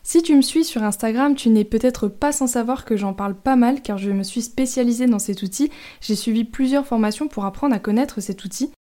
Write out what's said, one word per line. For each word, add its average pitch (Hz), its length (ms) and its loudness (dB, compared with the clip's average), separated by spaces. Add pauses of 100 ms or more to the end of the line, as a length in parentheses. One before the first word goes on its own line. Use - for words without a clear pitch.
Si 330 200 2
tu 311 140 4
me 269 80 8
suis 320 200 2
sur 226 200 -4
Instagram, 233 500 0
tu 240 160 2
n'es 214 140 6
peut-être 226 440 0
pas 285 240 -2
sans 269 140 -2
savoir 247 400 -2
que 220 100 0
j'en 196 200 -2
parle 202 180 -4
pas 262 220 0
mal, 254 260 4
car 202 160 -6
je 196 140 -4
me 196 100 0
suis 226 220 -6
spécialisée 247 640 0
dans 220 100 4
cet 202 240 -4
outil. 269 300 -2 (280)
J'ai - 140 -4
suivi 226 300 0
plusieurs 269 420 0
formations 226 420 -2
pour 208 160 -6
apprendre 226 300 -2
à 196 60 0
connaître 214 420 -2
cet - 240 -10
outil. 247 240 -6 (160)